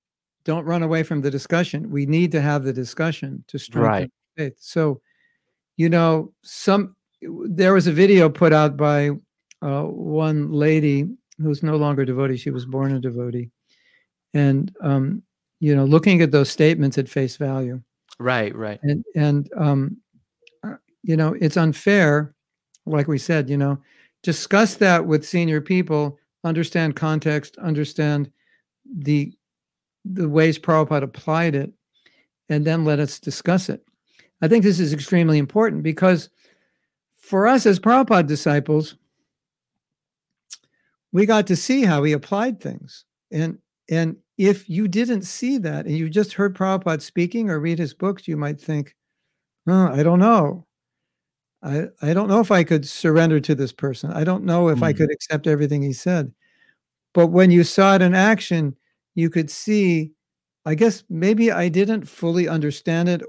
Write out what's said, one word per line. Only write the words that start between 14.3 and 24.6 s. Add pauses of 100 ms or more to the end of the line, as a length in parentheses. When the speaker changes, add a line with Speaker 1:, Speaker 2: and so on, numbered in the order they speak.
Speaker 1:
And, (120)
um, (380)
you
know,
looking
at
those
statements
at
face
value. (380)
Speaker 2:
Right,
right.
Speaker 1:
And, (120)
and,
um, (680)
uh, (280)
you
know,
it's
unfair, (500)
like
we
said,
you
know, (440)
discuss